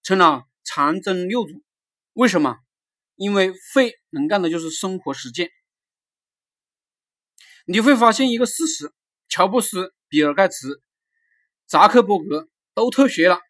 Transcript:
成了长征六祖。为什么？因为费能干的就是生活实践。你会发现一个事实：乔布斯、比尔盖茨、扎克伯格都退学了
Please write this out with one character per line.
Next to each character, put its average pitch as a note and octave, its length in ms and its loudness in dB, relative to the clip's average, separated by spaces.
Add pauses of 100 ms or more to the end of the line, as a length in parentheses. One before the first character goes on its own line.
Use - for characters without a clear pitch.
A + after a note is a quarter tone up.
成 F#3+ 140 -2
了 D#3 280 2 (180)
长 D#3 380 -4
征 F3+ 280 -4
六 A#3 160 -4
祖。 - 200 -18 (480)
为 B3 160 2
什 F3+ 120 2
么？ C3+ 160 -2 (600)
因 G3+ 160 -4
为 F#3+ 200 2 (200)
费 B3 220 2 (160)
能 C#3+ 180 -4
干 G3+ 120 0
的 E3+ 80 -2
就 E3 100 -4
是 D#3+ 120 -8
生 F#3 280 -8
活 C#3 140 -10
实 C3 200 -12
践。 E3+ 180 -8 (2250)
你 F#3+ 140 0
会 C4 160 6
发 A3+ 160 6
现 C4 180 0
一 A#3 80 -2
个 B3 80 0
事 - 200 -4
实： - 280 -8 (340)
乔 F#3 200 0
布 A#3 120 0
斯、 F#3 340 -4 (140)
比 D3+ 140 0
尔 D3 120 0
盖 G3 120 2
茨、 C#3+ 360 -8 (840)
扎 F3 220 6
克 A#3+ 140 6
伯 F#3+ 200 0
格 D3 260 -8 (260)
都 A#3 160 0
退 C4+ 180 4
学 E3 200 2
了 F3+ 220 2